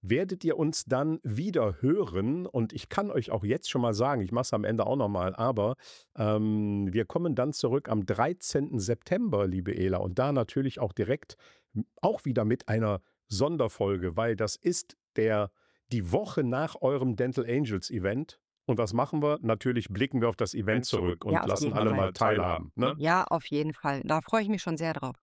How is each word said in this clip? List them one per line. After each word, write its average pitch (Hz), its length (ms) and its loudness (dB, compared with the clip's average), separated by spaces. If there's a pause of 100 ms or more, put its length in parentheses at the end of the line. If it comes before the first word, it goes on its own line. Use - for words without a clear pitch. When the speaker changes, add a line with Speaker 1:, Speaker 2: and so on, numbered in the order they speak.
Speaker 1:
werdet 175 400 0
ihr 160 140 2
uns 156 280 0
dann 143 360 0
wieder 123 580 0
hören. 147 680 0
Und 113 260 -2
ich - 160 -10
kann 202 220 -2
euch - 180 -2
auch 98 140 -2
jetzt 113 260 -2
schon 127 140 0
mal 117 100 2
sagen, 123 300 0
ich 92 80 -4
mach's 120 200 -2
am 107 120 0
Ende 107 240 0
auch 131 80 0
noch 120 140 0
mal, 92 260 0
aber, 117 400 0 (420)
ähm, 107 760 2
wir 107 140 2
kommen 170 300 -2
dann 131 180 0
zurück 135 340 0
am 104 200 0
dreizehnten 139 720 0
September, 117 680 0
liebe 92 300 -2
Ela, 92 240 2
und 92 180 -2
da 135 140 2
natürlich 135 480 0
auch 107 120 0
direkt 117 440 -2 (680)
auch 208 240 0
wieder 117 200 2
mit 110 220 0
einer 107 340 2 (260)
Sonderfolge, 101 920 0
weil 113 180 2
das 104 200 -2
ist - 420 -2 (200)
der, 107 340 2 (400)
die 98 200 -2
Woche 175 320 0
nach 131 380 -2
eurem 131 340 2
Dental 127 300 0
Angels 120 460 -2
Event. 113 480 -2 (260)
Und 117 140 0
was 104 140 0
machen 143 280 0
wir? 147 220 2
Natürlich 113 460 0
blicken 120 300 0
wir 117 100 4
auf 110 60 -2
das 107 200 -2
Event 110 300 0
zurück 87 400 0
und 98 80 2
Speaker 2:
Ja, 92 80 2
auf - 60 -2
Speaker 1:
lassen 98 180 0
Speaker 2:
jeden 101 120 0
Speaker 1:
alle 107 140 2
Speaker 2:
Fall. 101 80 0
Speaker 1:
mal 95 140 0
teilhaben, 90 600 0
ne? 127 240 0
Speaker 2:
Ja, 165 280 2
auf 165 200 -2
jeden 151 280 -2
Fall. 139 300 -4
Da 156 180 0
freue 226 200 0
ich 202 80 -2
mich 208 140 -2
schon 165 140 -4
sehr 160 160 -4
drauf. 131 220 -8 (100)